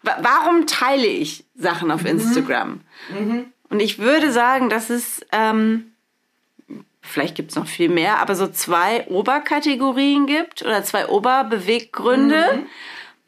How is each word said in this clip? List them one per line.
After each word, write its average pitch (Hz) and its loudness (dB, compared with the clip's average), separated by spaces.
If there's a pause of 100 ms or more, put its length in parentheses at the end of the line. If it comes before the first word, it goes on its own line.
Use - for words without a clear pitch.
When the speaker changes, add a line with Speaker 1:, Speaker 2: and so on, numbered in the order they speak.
Speaker 1:
Wa-, - -2
warum 302 4
teile 269 0
ich - -4 (120)
Sachen 170 -2
auf 160 -2
Speaker 2:
Mhm. 170 -2
Speaker 1:
Instagram? 214 0 (280)
Speaker 2:
Mhm. 220 -4 (160)
Speaker 1:
Und 208 0
ich 214 -2
würde 285 2
sagen, 247 2
dass 220 -2
es, 240 -4 (100)
ähm, 220 0 (1080)
vielleicht - -4
gibt's 151 -8
noch 160 -4
viel 170 0
mehr, 175 2
aber 202 0
so 185 0
zwei 175 0
Oberkategorien 277 0
gibt 320 -4
oder 208 0
zwei 202 -2
Oberbeweggründe. 233 2 (120)
Speaker 2:
Mhm. - -6 (640)